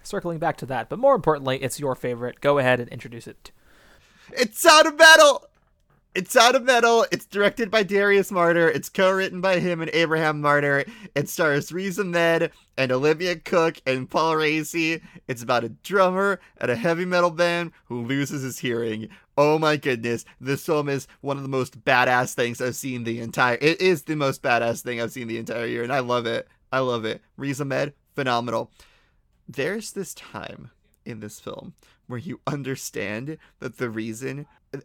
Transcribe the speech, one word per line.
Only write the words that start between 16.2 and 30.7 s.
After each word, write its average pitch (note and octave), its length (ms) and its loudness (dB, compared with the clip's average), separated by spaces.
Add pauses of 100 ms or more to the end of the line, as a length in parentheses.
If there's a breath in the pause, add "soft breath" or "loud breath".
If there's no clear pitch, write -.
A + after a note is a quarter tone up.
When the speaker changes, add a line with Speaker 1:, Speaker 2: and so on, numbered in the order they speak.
Speaker 2:
at B2 120 -2
a A#2+ 60 0
heavy E3 280 -2
metal F3 280 2
band E3+ 400 -2 (140 soft breath)
who A#2+ 200 -8
loses C#3 360 -4
his C3 180 -10
hearing. A2+ 480 -4 (280 loud breath)
Oh D3+ 220 4
my D#3 180 2
goodness, A#2+ 480 -4 (160 loud breath)
this C3+ 240 -4
film D3 240 -2
is C#3 200 -6 (120 loud breath)
one C#3 160 -6
of C#3 60 -10
the C3+ 60 -10
most B2+ 360 -4
badass B2 480 2
things A#2+ 280 -4
I've B2+ 160 -4
seen B2+ 260 -8
the A#2 160 -6
entire, A#2+ 420 0
it D#3 200 2
is F#3 220 2
the D#3 120 -6
most C#3 260 -2
badass A#2 420 0
thing A#2+ 180 -6
I've A2+ 100 -4
seen B2 160 -12
the A2+ 120 -6
entire A#2 280 -6
year, A#2+ 160 -6
and A#2+ 100 -4
I C#3+ 60 0
love B2 280 -2
it. A#2 200 -4 (240 soft breath)
I B2+ 80 -2
love B2 260 -2
it. A2 180 -6 (140)
Riz C#3 240 -6
Ahmed, C#3 320 -4 (220)
phenomenal. A#2+ 560 -4 (760 soft breath)
There's F3 420 -6
this - 240 -12
time - 560 -16 (340)